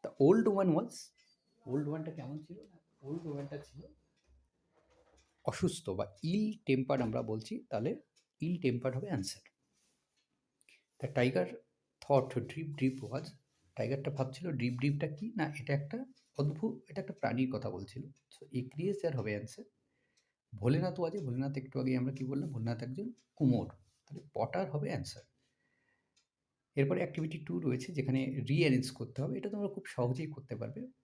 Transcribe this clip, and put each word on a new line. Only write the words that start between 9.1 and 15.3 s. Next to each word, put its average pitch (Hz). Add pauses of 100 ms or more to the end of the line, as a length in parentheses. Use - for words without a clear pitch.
The -
tiger 135 (460)
thought 131
drip 156
drip 131
was, 127 (520)
টাইগারটা 135
ভাবছিল 139
ড্রিপ 123
ড্রিপটা 143
কী? 214